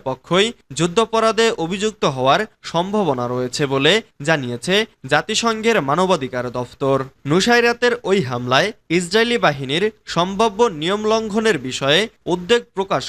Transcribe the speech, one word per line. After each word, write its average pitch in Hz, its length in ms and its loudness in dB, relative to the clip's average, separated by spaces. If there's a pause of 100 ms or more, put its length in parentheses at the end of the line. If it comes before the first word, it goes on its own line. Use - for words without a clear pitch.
পক্ষই 175 400 0 (260)
যুদ্ধাপরাধে 220 760 2 (100)
অভিযুক্ত 196 480 -4
হওয়ার 135 360 2 (220)
সম্ভাবনা 170 640 -2
রয়েছে 127 380 -2
বলে 135 280 2 (280)
জানিয়েছে 143 540 -2 (320)
জাতিসংঘের 220 760 0
মানবাধিকার 139 680 0
দফতর। 135 460 -2 (280)
নুসাইরাতের 240 680 2 (100)
ওই 196 180 2
হামলায় 127 480 0 (200)
ইসরায়েলি 208 480 0
বাহিনীর 147 460 0 (220)
সম্ভাব্য 190 540 -2 (220)
নিয়ম 196 240 -2
লঙ্ঘনের 220 540 0
বিষয়ে 127 300 -4 (360)
উদ্বেগ 180 360 0 (120)
প্রকাশ 185 360 -4